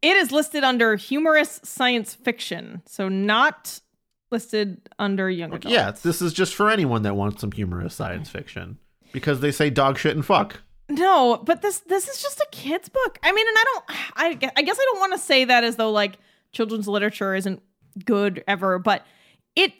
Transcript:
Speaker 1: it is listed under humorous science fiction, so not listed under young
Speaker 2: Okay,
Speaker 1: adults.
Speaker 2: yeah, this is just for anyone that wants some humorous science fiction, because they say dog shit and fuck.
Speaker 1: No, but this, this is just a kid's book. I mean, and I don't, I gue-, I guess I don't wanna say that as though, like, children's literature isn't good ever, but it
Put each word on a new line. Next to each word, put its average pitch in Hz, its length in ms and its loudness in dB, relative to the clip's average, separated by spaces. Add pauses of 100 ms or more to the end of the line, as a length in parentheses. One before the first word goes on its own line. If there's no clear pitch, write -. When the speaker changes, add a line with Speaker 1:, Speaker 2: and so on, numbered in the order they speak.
Speaker 1:
it 339 140 6
is 302 160 2
listed 294 320 0
under 233 320 4
humorous 302 640 0
science 247 520 -2
fiction, 175 720 -8
so 190 220 -6
not 208 720 0 (520)
listed 214 480 -4 (180)
under 196 320 -2
young 170 240 -6
Speaker 2:
Okay, 170 180 -10
Speaker 1:
adults. - 20 -
Speaker 2:
yeah, 117 160 2 (200)
this 165 100 -2
is 175 120 -2
just 185 240 -2
for 208 140 2
anyone 139 320 2
that 101 120 0
wants 101 260 -2
some 104 120 -6
humorous 90 420 -6
science - 340 -8
fiction, - 500 -12 (340)
because 131 280 -2
they 143 120 0
say 147 180 2
dog 135 260 2
shit - 200 0
and 147 100 -4
fuck. - 340 2 (280)
Speaker 1:
No, 294 560 4
but 320 180 0
this, 403 180 -2
this 370 280 -2
is 539 120 -10
just 554 200 -6
a 587 100 -2
kid's 302 380 -6
book. - 340 -2
I 320 80 2
mean, 427 160 2
and 440 120 2
I 453 60 4
don't, 508 200 -2 (320)
I 320 180 0
gue-, 262 220 -4
I 277 60 2
guess 359 160 0
I 539 120 2
don't 427 100 -2
wanna 381 180 0
say 262 260 4
that 240 180 4
as 226 140 -2
though, 220 160 0
like, 202 260 0 (320)
children's 214 380 -4
literature 202 480 -2
isn't 190 260 -4 (420)
good 202 440 0
ever, 190 320 0
but 196 260 0 (480)
it 339 260 2